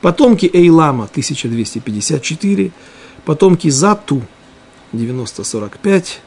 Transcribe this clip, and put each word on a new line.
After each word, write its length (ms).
Потомки 500
Эйлама 560
тысяча 420
двести 320
пятьдесят 420
четыре. 500
Потомки 420
Зату 540
девяносто 500
сорок 320
пять 500